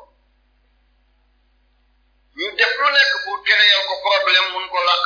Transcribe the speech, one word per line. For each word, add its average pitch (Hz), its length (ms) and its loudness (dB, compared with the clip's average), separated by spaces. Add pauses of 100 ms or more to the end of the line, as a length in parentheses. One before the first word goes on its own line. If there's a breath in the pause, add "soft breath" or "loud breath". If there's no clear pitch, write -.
(2500)
Ñu 196 140 -6
def 226 240 0
lu 269 100 0
nekk 285 340 2
pour 807 220 -8
créer 208 420 2
ko 190 140 -6
problème, 190 520 0
mun 185 180 -10
ko 180 120 -6
làq 175 260 0